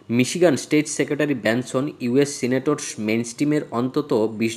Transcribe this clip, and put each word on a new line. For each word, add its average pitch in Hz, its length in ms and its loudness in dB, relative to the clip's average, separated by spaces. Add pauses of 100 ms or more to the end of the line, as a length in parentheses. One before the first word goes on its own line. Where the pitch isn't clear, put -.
মিশিগান 127 480 4
স্টেট 147 320 0
সেক্রেটারি 147 460 -2
ব্যানসন, 123 500 0 (160)
ইউএস 131 300 2 (100)
সিনেটর 131 360 0 (220)
মেইনস্টিমের 117 720 0
অন্তত 127 400 -2 (280)
বিশ 113 180 0